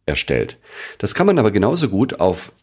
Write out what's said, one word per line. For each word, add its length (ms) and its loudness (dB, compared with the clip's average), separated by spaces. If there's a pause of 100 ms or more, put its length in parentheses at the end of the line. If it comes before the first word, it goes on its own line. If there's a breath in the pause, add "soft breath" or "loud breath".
erstellt. 520 -4 (420 loud breath)
Das 140 -2
kann 140 2
man 100 4
aber 140 4
genauso 380 0
gut 300 -2
auf 320 0 (100)